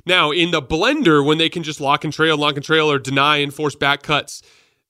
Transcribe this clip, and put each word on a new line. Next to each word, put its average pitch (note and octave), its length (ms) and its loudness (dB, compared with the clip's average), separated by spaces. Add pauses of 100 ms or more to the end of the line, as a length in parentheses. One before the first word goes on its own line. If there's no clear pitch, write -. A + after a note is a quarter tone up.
Now, E3+ 260 2
in F3 200 0
the D#3+ 100 0
blender, D#3+ 640 2
when D#3 120 2
they E3 100 0
can E3 160 -8
just D3 160 -10
lock C#3+ 240 -2
and D#3 80 -6
trail, D#3 260 0
lock D3 180 0
and C#3+ 80 -6
trail, D#3 280 2
or C#3 80 0
deny C#3 380 0
and C#3+ 160 -4
force D3+ 220 -6
back C#3+ 280 -2
cuts, - 380 -4 (480)